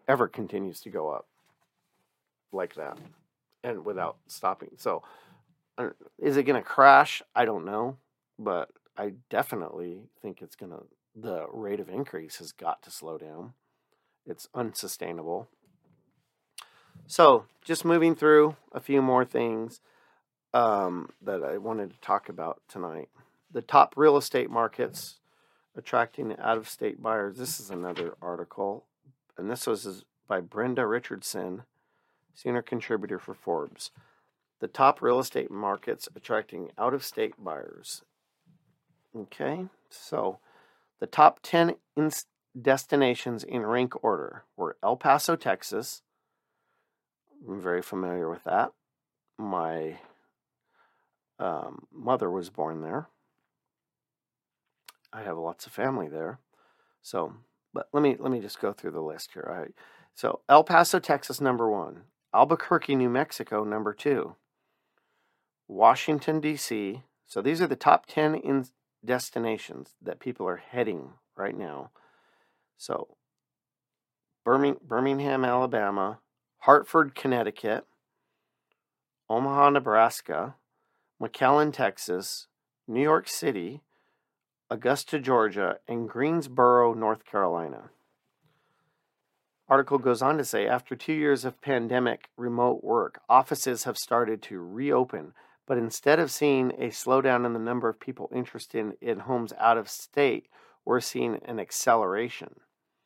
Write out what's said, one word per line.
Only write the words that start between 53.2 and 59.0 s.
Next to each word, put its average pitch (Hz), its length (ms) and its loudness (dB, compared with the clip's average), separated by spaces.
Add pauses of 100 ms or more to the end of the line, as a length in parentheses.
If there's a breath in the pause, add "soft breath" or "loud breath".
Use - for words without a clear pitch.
I 110 120 -14
have 87 140 -8
lots 82 300 -8
of - 60 -20
family 110 340 -4
there. 80 320 -8 (640)
So, 90 320 -6 (400)
but - 180 -10
let 147 100 0
me, 139 160 4
let 135 140 -4
me 120 80 -2
just 101 220 -12
go 104 100 -2
through 87 200 -10
the 80 100 -6